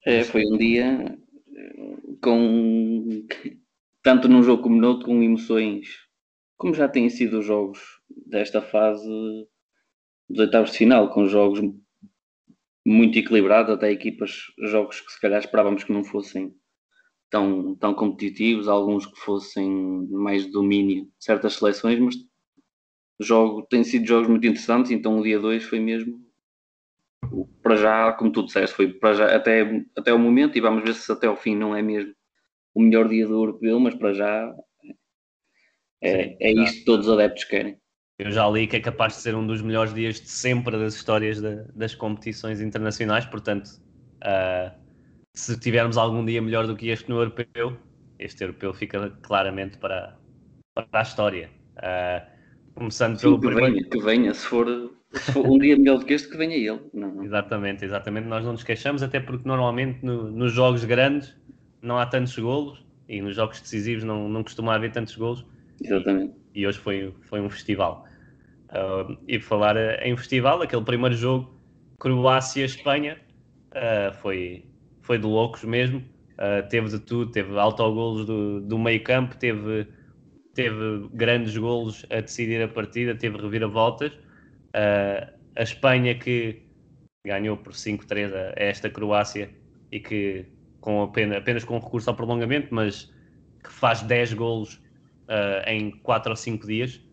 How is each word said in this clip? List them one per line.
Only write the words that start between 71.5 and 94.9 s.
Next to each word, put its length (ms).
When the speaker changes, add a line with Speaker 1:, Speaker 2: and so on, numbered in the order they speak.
Speaker 2:
Croácia-Espanha, 1200
ah, 400
foi, 520
foi 160
de 80
loucos 380
mesmo. 380
Ah, 240
teve 260
de 120
tudo, 300
teve 280
autogolos 680
do, 360
do 180
meio 240
campo, 340
teve, 500
teve 580
grandes 460
golos 500
a 120
decidir 420
a 60
partida, 460
teve 220
reviravoltas. 760
Ah, 600
a 60
Espanha 520
que 480
ganhou 300
por 180
cinco 320
três 260
a, 180
a 120
esta 260
Croácia 600
e 100
que 460
com 220
apenas, 360
apenas 260
com 140
recurso 320
ao 60
prolongamento, 560
mas 400
que 100
faz 300
dez 300
golos, 480